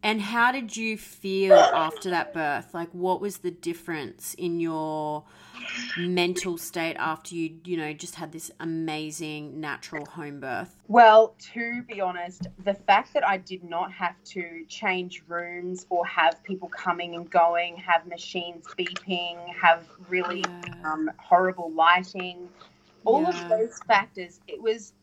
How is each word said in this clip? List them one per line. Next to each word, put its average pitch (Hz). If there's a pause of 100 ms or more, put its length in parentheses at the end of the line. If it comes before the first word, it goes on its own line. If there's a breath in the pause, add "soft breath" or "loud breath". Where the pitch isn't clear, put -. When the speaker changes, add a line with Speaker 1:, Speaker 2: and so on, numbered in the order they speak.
Speaker 1:
And 214
how 233
did 247
you 220
feel 190
after 170
that 170
birth? 147
Like, 170
what 185
was 202
the 180
difference 170
in 170
your 156 (760 loud breath)
mental 180
state -
after 156
you, 160
you 175
know, 151
just 165
had 160
this 160 (100)
amazing 156
natural 151
home 147
birth? 131 (120)
Speaker 2:
Well, 220 (200)
to 233
be 220
honest, 180 (160)
the 202
fact 202
that 285
I 196
did 185
not 170
have 180 (120)
to 170
change 185
rooms 175
or 175
have 165
people 185
coming 175
and 170
going, 170
have 170
machines 175 (120)
beeping, 175 (160)
have 170 (240)
really, 180 (260)
Speaker 1:
Yeah. 175 (100)
Speaker 2:
um, 156
horrible 185
lighting, 180 (600 soft breath)
all 285
of 359
Speaker 1:
Yeah. 349
Speaker 2:
those 220
factors, 196
it -
was 220 (100)